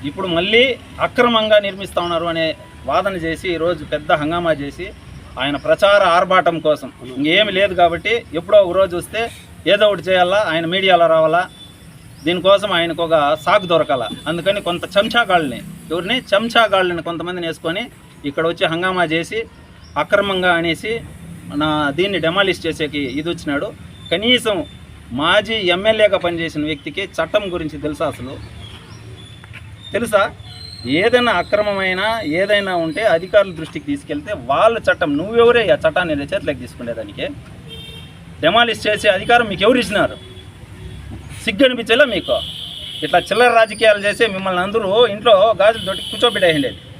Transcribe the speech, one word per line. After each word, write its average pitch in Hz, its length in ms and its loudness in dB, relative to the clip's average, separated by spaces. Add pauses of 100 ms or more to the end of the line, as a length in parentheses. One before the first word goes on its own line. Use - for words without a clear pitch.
ఇప్పుడు 185 180 -6
మళ్ళీ 190 360 2 (380)
అక్రమంగా 220 580 2
నిర్మిస్తా 190 420 -4
ఉన్నారు 170 240 -2
అనే 160 300 -2 (300)
వాదన 185 300 0 (100)
చేసి 160 280 -6
ఈరోజు 160 320 -2
పెద్ద - 260 -4
హంగామా 165 400 0
చేసి 143 360 -6 (520)
ఆయన 143 160 -2
ప్రచార 196 480 4
ఆర్భాటం 175 560 4
కోసం 143 300 0 (280)
ఇంకేమి 185 340 2
లేదు 190 220 0
కాబట్టి 170 400 2 (260)
ఎప్పుడో 202 180 4
ఒక 180 200 6
రోజు 185 200 2
వస్తే 214 240 -6 (460)
ఏదో 208 200 4
ఒకటి 190 140 0
చేయాలా, 185 380 2 (120)
ఆయన 165 140 -2
మీడియాలో 175 420 4
రావాలా, 160 340 4 (840)
దీనికోసం 190 460 2
ఆయనకు 170 320 0
ఒక 165 120 2 (300)
సాకు 190 200 2
దొరకాల. 156 380 2 (240)
అందుకని 180 340 -2
కొంత 175 220 -4 (140)
చెంచాగాళ్ళని, 185 640 2 (300)
ఎవరిని, 180 260 -4 (160)
చెంచాగాళ్ళని 196 760 2
కొంతమందిని 170 380 -6
వేసుకొని 165 360 -6 (420)
ఇక్కడ 160 220 -2
వచ్చి 175 260 0
హంగామా 180 300 0
చేసి 165 360 -2 (580)
అక్రమంగా 185 560 2
అనేసి 170 400 -2 (680)
నా 156 100 0 (260)
దీన్ని 190 220 0
డెమాలిష్ 175 480 0
చేసేకి 147 360 -4 (160)
ఇది 160 100 -6
వచ్చినాడు. 170 440 -4 (380)
కనీసం 214 540 -2 (460)
మాజీ 190 420 0
ఎమ్మెల్యేగా 202 640 2
పనిచేసిన 165 480 -4
వ్యక్తికి 156 360 -6 (160)
చట్టం 165 260 0 (100)
గురించి 156 280 -6
తెలుసా 151 320 -4
అసలు? - 520 -14 (1300)
తెలుసా? 202 280 0 (640)
ఏదైనా 226 460 2
అక్రమమైనా 196 880 0 (180)
ఏదైనా 196 360 0
ఉంటే 165 280 -2 (120)
అధికారుల 165 440 2
దృష్టికి 156 260 -10
తీసుకెళ్తే 147 460 -6 (200)
వాళ్ళ 208 260 4
చట్టం, 151 400 0
నువ్వెవరే 233 440 4 (120)
ఆ 143 100 4
చట్టాన్ని 160 320 0
నీ 143 80 -6
చేతిలోకి 143 360 -4
తీసుకునేదానికి? 117 640 -10 (1160)
డెమాలిష్ 214 460 2
చేసే 208 220 2
అధికారం 226 420 4
మీకు 180 120 -2
ఎవరు 247 140 4
ఇచ్చినారు? 196 400 0 (1300)
సిగ్గు 226 240 4
అనిపించేలా 240 380 4
మీకు? 156 320 -2 (680)
ఇట్లా 175 140 2
చిల్లర 226 320 4 (100)
రాజకీయాలు 214 380 4
చేసే 208 280 0
మిమ్మల్ని 190 340 -2
అందరూ 208 440 2
ఇంట్లో 214 560 4
గాజులు 214 240 4
తోటి 190 160 -6 (100)
కూర్చోబెట్టేయండి. 190 600 2 (280)